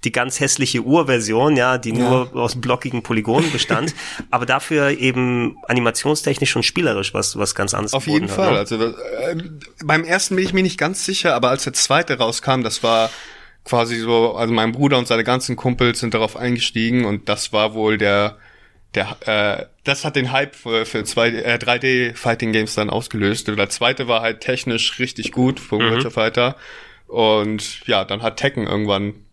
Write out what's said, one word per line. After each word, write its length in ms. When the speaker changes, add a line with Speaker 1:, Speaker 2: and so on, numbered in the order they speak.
Speaker 1:
die 80
ganz 260
hässliche 420
Urversion, 760
ja, 200
die 160
Speaker 2:
Ja. 40
Speaker 1:
nur 380
aus 240
blockigen 440
Polygonen 480
bestand. 420
Speaker 2:
<laughs> 200
Speaker 1:
Aber 140
dafür 520
eben 600
animationstechnisch 880
und 80
spielerisch 500
was, 240
was 160
ganz 200
anderes 200
Speaker 2:
Auf 120
Speaker 1:
geboten 180
Speaker 2:
jeden 80
Speaker 1:
hat, 60
Speaker 2:
Fall. 160
Speaker 1:
ne? 60
Speaker 2:
Also, 160
äh, 500
beim 220
ersten 320
bin 80
ich 80
mir 100
nicht 160
ganz 260
sicher, 300
aber 140
als 160
der 80
zweite 440
rauskam, 460
das 180
war 280
quasi 340
so, 360
also 180
mein 180
Bruder 260
und 100
seine 180
ganzen 320
Kumpels 420
sind 140
darauf 240
eingestiegen 680
und 240
das 220
war 220
wohl 240
der, 400
der, 300
äh, 400
das 220
hat 100
den 160
Hype 240
für, 300
für 180
zwei 280
D, 100
äh, 180
drei 180
D 360
Fighting 400
Games 220
dann 140
ausgelöst. 600
Und 80
der 120
zweite 380
war 140
halt 200
technisch 580
richtig 320
gut 280
von 200
Speaker 1:
Mhm. 120
Speaker 2:
Virtua 200
Fighter. 440
Und 800
ja, 180
dann 160
hat 160
Tekken 300
irgendwann 460